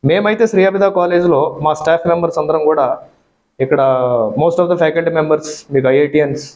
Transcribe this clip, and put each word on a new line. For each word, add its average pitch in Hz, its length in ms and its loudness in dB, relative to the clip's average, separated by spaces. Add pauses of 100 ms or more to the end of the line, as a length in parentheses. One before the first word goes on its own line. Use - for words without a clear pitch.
మేమైతే 208 420 2
శ్రీ 190 240 2
అభిద 196 180 0 (120)
కాలేజ్లో 175 420 2 (240)
మా 156 160 2
staff 165 300 0
members 170 320 -2
అందరం 156 260 -2
కూడా 147 160 2 (760)
ఇక్కడ, 139 160 0 (600)
most 170 220 0
of - 80 2
the 180 100 0
faculty 165 360 0
members 156 320 -2 (240)
మీకు 135 180 0
ఐఐటియన్స్ 147 540 0 (120)